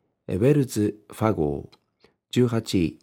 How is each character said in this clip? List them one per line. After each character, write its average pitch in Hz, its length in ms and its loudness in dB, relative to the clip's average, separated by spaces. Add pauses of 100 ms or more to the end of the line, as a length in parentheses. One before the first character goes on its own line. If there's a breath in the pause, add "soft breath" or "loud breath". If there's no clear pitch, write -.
(280)
ウ - 60 -8
ェ 117 200 4
ル 147 120 2
ズ・ 104 340 -2 (120)
フ - 140 -2
ァ 110 80 2
ゴ 73 380 -2
ー、 - 60 -20 (540 soft breath)
十 123 160 2
八 110 380 0
位、 - 180 -6